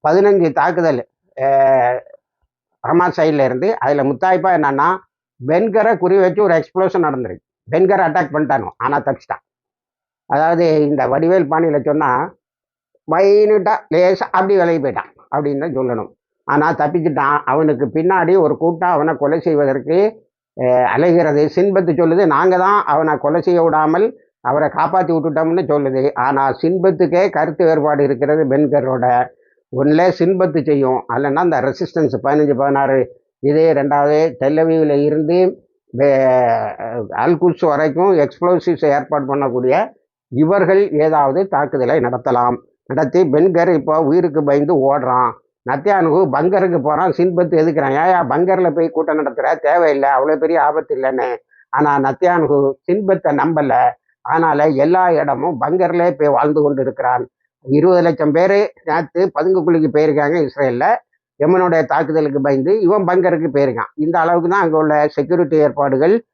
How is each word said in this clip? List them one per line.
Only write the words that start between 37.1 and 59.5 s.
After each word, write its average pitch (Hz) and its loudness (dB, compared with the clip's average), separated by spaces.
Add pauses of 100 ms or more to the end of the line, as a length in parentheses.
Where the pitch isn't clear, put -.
குட்ஸ் 175 0
வரைக்கும் 156 2
எக்ஸ்ப்ளோசிவ்ஸ் 170 0
ஏற்பாடு 143 -2
பண்ணக்கூடிய 135 0 (380)
இவர்கள் 185 2
ஏதாவது 151 0
தாக்குதலை 143 -2
நடத்தலாம். 123 -2 (280)
நடத்தி 143 0
பென்கர் 170 2
இப்போ 156 0
உயிருக்கு 160 0
பயந்து 143 0
ஓடுறான். 127 0 (400)
நத்தியானுகு 175 0
பங்கருக்கு 175 0
போறான், 156 -2
சின்பத்து 175 0
எதுக்குறான், 151 0
"ஏயா 170 0
பங்கர்ல 175 0
போய் 165 0
கூட்டம் 160 -2
நடத்துற, 139 -2
தேவையில்லை, 143 2
அவ்வளவு 139 0
பெரிய 160 0
ஆபத்து 151 -2
இல்லைன்னு." 127 -4 (320)
ஆனா 143 0
நத்தியானுகு 139 0 (100)
சின்பத்தை 185 -2
நம்பல. 143 0 (300)
அதனால 151 0
எல்லா 165 2
இடமும் 147 -2
பங்கர்லயே 175 0
போய் 151 0
வாழ்ந்து 147 2
கொண்டு 143 0
இருக்கிறான். 127 -2 (320)
இருபது 160 2
லட்சம் 151 0
பேரு 190 2 (120)
நேத்து 165 -2
பதுங்கு 175 0